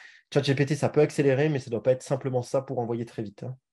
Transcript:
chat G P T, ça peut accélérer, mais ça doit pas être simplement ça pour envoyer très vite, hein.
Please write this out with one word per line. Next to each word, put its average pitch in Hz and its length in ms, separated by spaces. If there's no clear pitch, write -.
chat 143 100
G 139 120
P 143 100
T, 147 120
ça 127 120
peut 151 140
accélérer, 147 480
mais 147 80
ça 123 100
doit 113 140
pas 131 100
être 127 100
simplement 127 400
ça 131 200
pour 131 160
envoyer 117 260
très 113 180
vite, 101 200
hein. 127 120